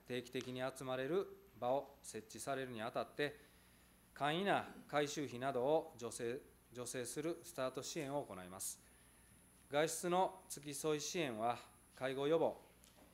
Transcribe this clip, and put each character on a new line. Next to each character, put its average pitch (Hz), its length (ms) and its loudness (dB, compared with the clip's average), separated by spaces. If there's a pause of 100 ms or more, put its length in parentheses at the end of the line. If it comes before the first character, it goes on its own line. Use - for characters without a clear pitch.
定 127 140 -2
期 123 100 -10
的 127 180 -4
に 127 120 -4
集 131 220 -4
ま 131 120 -4
れ 131 120 -2
る 185 200 2 (320)
場 120 120 2
を - 300 0
設 - 280 -8
置 - 100 -12
さ 139 160 -2
れ 131 100 -2
る 127 60 -6
に 113 100 -4
あ 120 100 -2
た 131 100 0
っ - 120 -6
て、 143 220 0 (800)
簡 147 200 2
易 185 120 0
な 139 200 4 (220)
改 147 200 2
修 147 180 -2
費 120 140 -6
な 135 120 0
ど 123 120 2
を 156 340 4
助 117 140 -6
成、 120 280 -4 (340)
助 123 140 -8
成 123 180 -4
す 147 160 -4
る 165 220 -2
ス - 100 -14
タ 131 140 0
ー 127 40 -2
ト 131 120 -4
支 - 160 -4
援 143 160 -2
を 143 60 0
行 107 200 -8
い 90 80 -10
ま 95 100 -10
す。 - 200 -6 (880)
外 156 200 6
出 175 200 0
の 185 260 6 (140)
付 143 180 -10
き 143 60 -4
添 151 240 2
い 147 40 -2
支 180 180 -2
援 127 180 0
は、 117 200 2 (380)
介 131 180 -2
護 139 140 2
予 160 100 6
防、 123 240 4 (520)